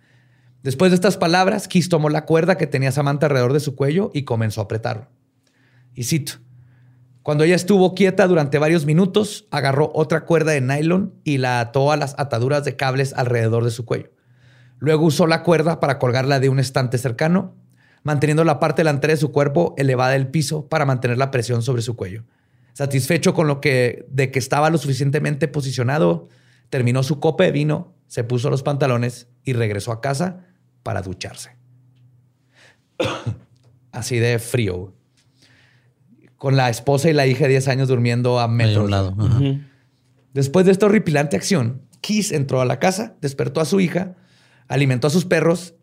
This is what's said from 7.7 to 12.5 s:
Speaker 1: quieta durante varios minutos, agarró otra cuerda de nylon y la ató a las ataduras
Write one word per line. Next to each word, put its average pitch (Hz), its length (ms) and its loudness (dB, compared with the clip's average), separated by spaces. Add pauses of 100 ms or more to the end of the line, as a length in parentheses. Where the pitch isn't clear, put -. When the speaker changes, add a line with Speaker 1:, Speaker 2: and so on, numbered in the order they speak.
Speaker 1:
quieta 190 320 4
durante 151 320 2
varios 156 260 2
minutos, 196 680 0
agarró 139 440 0
otra 156 300 0
cuerda 160 260 2
de 143 100 0
nylon 160 520 0 (100)
y 143 160 0
la 123 220 0
ató 135 300 0
a 151 60 2
las 139 220 -4
ataduras 139 460 -2